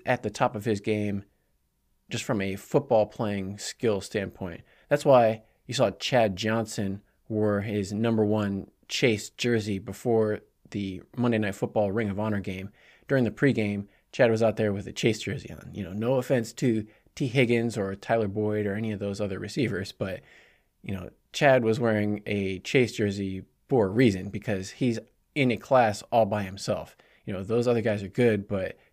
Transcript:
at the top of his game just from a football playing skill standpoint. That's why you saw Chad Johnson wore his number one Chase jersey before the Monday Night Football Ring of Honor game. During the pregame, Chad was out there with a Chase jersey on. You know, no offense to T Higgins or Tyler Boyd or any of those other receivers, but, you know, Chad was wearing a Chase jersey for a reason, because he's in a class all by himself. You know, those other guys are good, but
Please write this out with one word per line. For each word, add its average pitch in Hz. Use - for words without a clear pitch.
at 123
the 110
top 123
of 107
his 107
game 104
just 113
from 113
a 98
football 117
playing 101
skill 107
standpoint. 95
That's 147
why 117
you 120
saw 117
Chad 110
Johnson 107
wore 107
his 101
number 110
one 104
Chase 110
jersey 107
before 107
the 98
Monday 120
Night 101
Football 104
Ring 107
of 98
Honor 107
game. 95
During 131
the 107
pregame, 104
Chad 120
was 113
out 110
there 107
with 98
a -
Chase 110
jersey -
on. 87
You 101
know, 85
no 117
offense 123
to 113
T 143
Higgins 117
or 98
Tyler 113
Boyd 107
or 98
any 110
of 101
those 101
other 95
receivers, 101
but, -
you 101
know, 95
Chad 131
was 110
wearing 104
a 95
Chase 120
jersey 98
for 117
a -
reason, 101
because 98
he's 117
in 131
a 104
class 113
all 113
by 101
himself. 95
You 110
know, 95
those 117
other 120
guys 104
are 95
good, 107
but 95